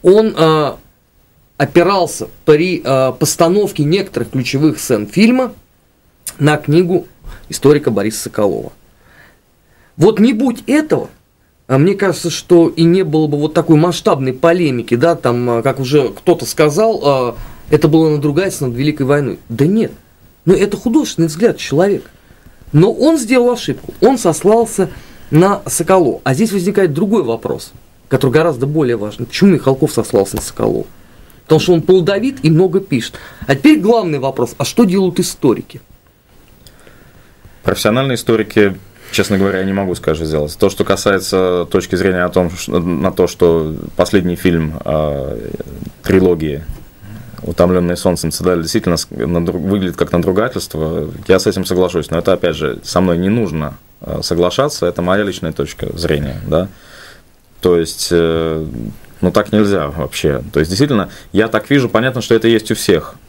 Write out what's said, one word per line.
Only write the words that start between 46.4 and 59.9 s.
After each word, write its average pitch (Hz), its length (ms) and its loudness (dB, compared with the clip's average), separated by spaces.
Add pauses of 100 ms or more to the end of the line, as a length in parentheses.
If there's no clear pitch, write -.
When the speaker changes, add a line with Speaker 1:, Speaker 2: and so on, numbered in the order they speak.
Speaker 2:
«Утомленные 87 560 0
солнцем» 82 340 -2
«Цитадель» 87 300 -2
действительно 85 360 -2
с-, - 120 -6
надру-, 85 500 -4
выглядит 95 360 -2
как 98 160 -2
надругательство, 87 960 -2 (180)
я 92 120 4
с - 80 0
этим 95 180 -2
соглашусь. 90 440 -2
Но 85 100 -2
это, 92 140 0
опять 85 220 -2
же, 73 280 -4
со - 160 -2
мной 90 180 2
не 92 120 0
нужно, 80 460 -4 (260)
э, - 220 -8
соглашаться. 90 600 -2
Это 87 160 -2
моя 95 220 0
личная 87 300 -6
точка - 340 -8 (100)
зрения, 73 500 -4
да. 87 200 -2 (960)
То 87 160 2
есть, - 340 -4
э, 82 540 0 (560)
ну, 92 100 0
так - 220 0
нельзя 101 340 2
вообще. 71 540 -4 (100)